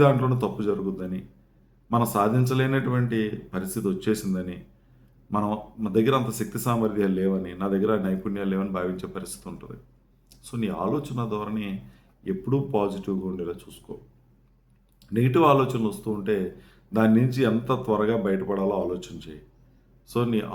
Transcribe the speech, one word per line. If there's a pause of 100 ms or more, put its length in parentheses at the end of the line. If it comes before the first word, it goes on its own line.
దాంట్లోనూ
తప్పు
జరుగుద్దని, (680)
మనం (100)
సాధించలేనటువంటి (320)
పరిస్థితి
వచ్చేసిందని, (720)
మనం, (300)
మన
దగ్గర
అంత (120)
శక్తి
సామర్థ్యాలు
లేవని,
నా
దగ్గర (160)
నైపుణ్యాలు
లేవని
భావించే
పరిస్థితి
ఉంటుంది. (640)
So, (100)
నీ (160)
ఆలోచన
ధోరణి (640)
ఎప్పుడూ (180)
పాజిటివ్గా
ఉండేలా
చూసుకో. (1160)
నెగిటివ్
ఆలోచనలు
వస్తూ
ఉంటే (560)
దాని
నుంచి
ఎంత (160)
త్వరగా (100)
బయటపడాలో
ఆలోచన (100)
చేయి. (720)
So, (140)
నీ (140)